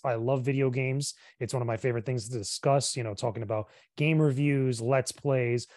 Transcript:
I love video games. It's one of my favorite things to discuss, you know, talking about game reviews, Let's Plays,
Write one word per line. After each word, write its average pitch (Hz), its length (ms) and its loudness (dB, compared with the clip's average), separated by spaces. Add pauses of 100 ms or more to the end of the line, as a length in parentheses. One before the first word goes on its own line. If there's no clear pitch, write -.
I 127 120 0
love 123 280 0
video 135 260 2
games. 131 440 -2 (260)
It's 117 140 -4
one 127 80 0
of 117 60 -2
my 113 100 0
favorite 120 280 -2
things 120 220 -4
to 123 100 -6
discuss, 139 600 0
you 123 60 -2
know, 110 100 -6
talking 113 300 -4
about 107 260 -4 (280)
game 156 220 4
reviews, 135 600 2
Let's 131 300 2
Plays, 123 640 0